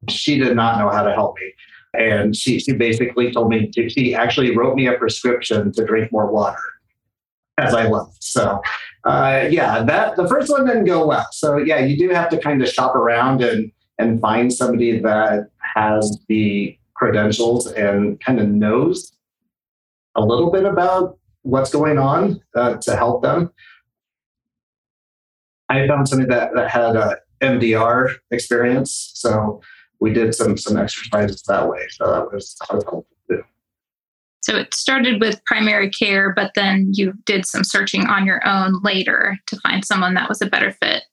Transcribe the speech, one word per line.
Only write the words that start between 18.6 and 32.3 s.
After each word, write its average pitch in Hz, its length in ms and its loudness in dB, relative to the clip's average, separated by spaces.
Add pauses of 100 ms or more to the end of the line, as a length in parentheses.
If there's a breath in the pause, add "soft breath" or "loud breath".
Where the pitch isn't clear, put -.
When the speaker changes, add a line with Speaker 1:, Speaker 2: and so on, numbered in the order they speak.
Speaker 1:
a 113 80 0
little 170 260 2
bit 190 140 2
about 185 540 0 (240)
what's 135 280 0
going 151 280 2
on, 160 420 0 (160)
uh, 120 220 0
to - 180 -2
help 120 260 0
them. 156 280 0 (2250 soft breath)
I 139 180 2
found 143 220 2
somebody 131 220 0
that, 120 240 0
that 120 160 0
had 117 260 2
a 104 220 0 (220)
M 127 180 0
D 113 160 2
R 117 360 2 (200)
experience. 123 840 -2
So 107 460 -2 (400 loud breath)
we 107 120 2
did 113 220 2
some, 107 220 0
some 107 200 -2
exercises 104 720 -2
that 98 200 0
way. - 220 -6
So - 200 -2
that - 220 -2